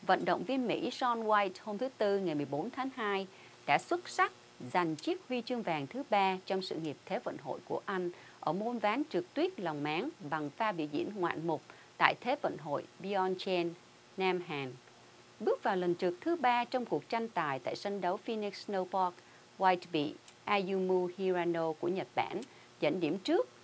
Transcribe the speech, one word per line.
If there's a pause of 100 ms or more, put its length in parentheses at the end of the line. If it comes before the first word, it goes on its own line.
vận
động
viên
Mỹ
Shaun
White (140)
hôm
thứ
Tư
ngày
mười
bốn
tháng
hai (380)
đã
xuất
sắc (420)
giành
chiếc
huy
chương
vàng
thứ
ba
trong
sự
nghiệp
Thế
vận
hội
của
Anh (280)
ở
môn
ván
trượt (100)
tuyết
lòng
máng (200)
bằng
pha
biểu
diễn
ngoạn
mục (360)
tại
Thế
vận
hội (180)
Pyeongchang, (440)
Nam
Hàn. (680)
Bước
vào
lần
trượt
thứ
ba
trong
cuộc
tranh
tài
tại
sân
đấu
Phoenix (140)
Snowpark, (460)
White (140)
bị (320)
Ayumu
Hirano
của
Nhật
Bản (380)
dẫn
điểm
trước. (140)